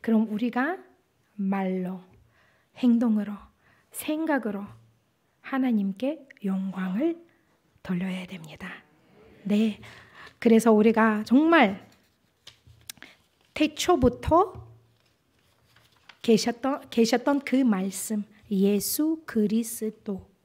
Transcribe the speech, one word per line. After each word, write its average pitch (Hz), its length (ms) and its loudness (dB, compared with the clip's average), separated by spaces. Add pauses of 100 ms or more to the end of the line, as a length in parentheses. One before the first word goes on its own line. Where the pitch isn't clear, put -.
그럼 220 300 2
우리가 247 480 -4 (560)
말로, 190 640 -4 (760)
행동으로, 220 560 2 (580)
생각으로 269 720 -4 (800)
하나님께 254 840 -4 (180)
영광을 190 720 -4 (640)
돌려야 185 460 -6
됩니다. 180 420 -16 (760)
네, 208 360 0 (580)
그래서 226 340 6
우리가 220 540 4
정말 277 600 4 (1700)
태초부터 302 1120 0 (1500)
계셨던, 240 680 0
계셨던 240 500 0
그 269 160 -4
말씀, 208 680 -2 (280)
예수 208 720 0
그리스도 220 1040 -4 (160)